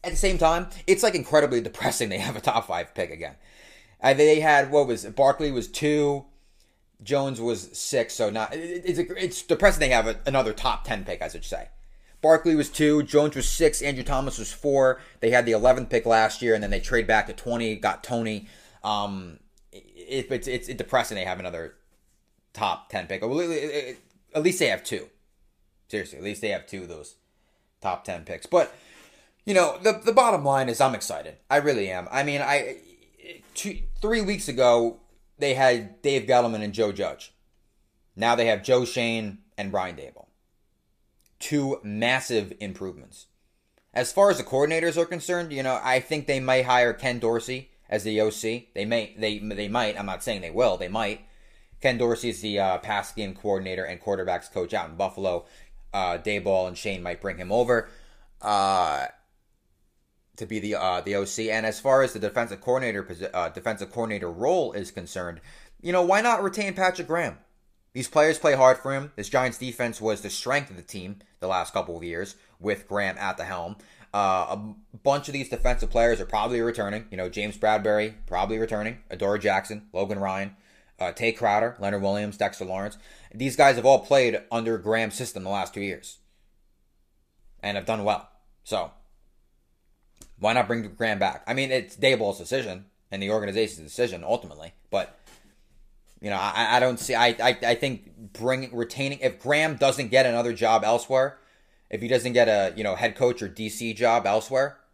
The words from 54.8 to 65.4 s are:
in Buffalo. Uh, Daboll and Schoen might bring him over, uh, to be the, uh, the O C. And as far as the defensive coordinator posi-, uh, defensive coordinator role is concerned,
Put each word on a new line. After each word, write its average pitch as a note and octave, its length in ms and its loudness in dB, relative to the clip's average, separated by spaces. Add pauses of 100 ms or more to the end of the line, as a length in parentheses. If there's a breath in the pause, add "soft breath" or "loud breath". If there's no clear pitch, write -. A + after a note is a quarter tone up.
in E2 60 -16
Buffalo. F#2 500 -2 (480 soft breath)
Uh, F2+ 240 -2
Daboll F#2+ 500 0
and F2+ 100 -10
Schoen F#2+ 260 -6
might F2+ 180 -8
bring F#2+ 160 -8
him F2+ 140 -8
over, A#2 380 2 (520 loud breath)
uh, F#2+ 640 2 (1300)
to - 100 -10
be A2 140 -6
the, G#2 160 -4
uh, F2+ 260 0
the G2+ 140 -4
O G2 100 0
C. A2 240 -6
And A2 160 -2
as A2 140 -4
far C3+ 220 4
as C3 120 0
the G#2 60 -10
defensive G#2 420 -4
coordinator B2 420 -2
posi-, F2+ 280 -10
uh, E2+ 180 -2
defensive G2 420 -8
coordinator G#2+ 380 -6
role C3 440 -2
is F#2+ 180 -8
concerned, F2 480 -10 (420 soft breath)